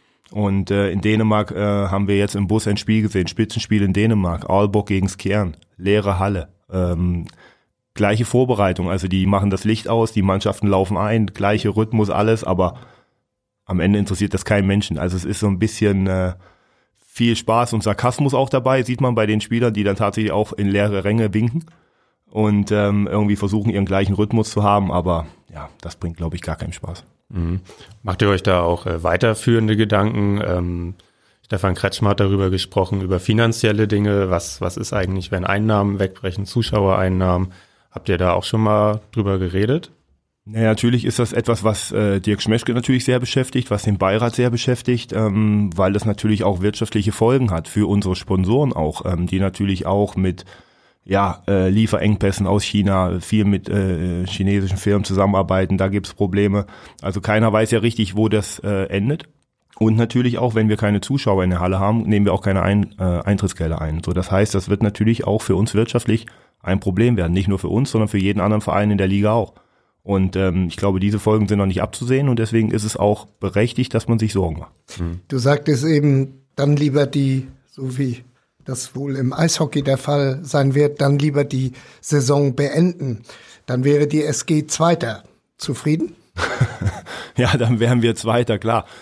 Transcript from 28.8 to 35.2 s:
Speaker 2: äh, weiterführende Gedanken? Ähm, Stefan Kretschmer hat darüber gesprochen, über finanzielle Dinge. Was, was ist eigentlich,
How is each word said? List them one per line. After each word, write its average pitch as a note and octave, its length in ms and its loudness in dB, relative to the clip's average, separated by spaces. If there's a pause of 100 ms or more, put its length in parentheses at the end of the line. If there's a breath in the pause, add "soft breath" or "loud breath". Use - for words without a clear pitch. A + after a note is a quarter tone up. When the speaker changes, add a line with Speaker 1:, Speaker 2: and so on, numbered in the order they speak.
Speaker 2:
äh, E2+ 160 -4
weiterführende A2 760 2
Gedanken? G#2 680 2
Ähm, F2 500 -4 (500 soft breath)
Stefan F#2+ 300 0
Kretschmer G2+ 360 0
hat G2+ 100 0
darüber G2 300 2
gesprochen, F#2+ 520 -2
über F#2 180 0
finanzielle A2 680 2
Dinge. G2+ 420 2
Was, - 300 -4
was F#2 160 -4
ist - 160 -8
eigentlich, F#2+ 400 -4